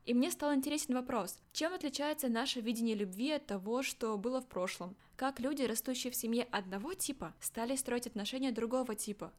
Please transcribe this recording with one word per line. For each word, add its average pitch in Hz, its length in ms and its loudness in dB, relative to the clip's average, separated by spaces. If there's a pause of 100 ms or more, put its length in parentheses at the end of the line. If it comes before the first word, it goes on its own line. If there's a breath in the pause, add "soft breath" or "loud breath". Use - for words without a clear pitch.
и 240 100 4
мне 285 160 6
стал 294 240 2
интересен 285 400 2
вопрос, 247 440 -2 (120)
чем 330 220 0
отличается 294 540 0
наше 247 340 2
видение 226 340 2
любви 202 360 0
от 285 140 0
того, 214 380 0
что 226 340 0
было 247 240 0
в 254 60 -10
прошлом? 185 480 -4 (200 soft breath)
Как 269 260 -2
люди, 277 220 2
растущие 247 480 0
в 247 40 -4
семье 240 340 2
одного 196 440 -4
типа, - 480 -4
стали 233 340 -2
строить 240 320 0
отношения 247 460 0
другого 233 420 0
типа? - 440 -6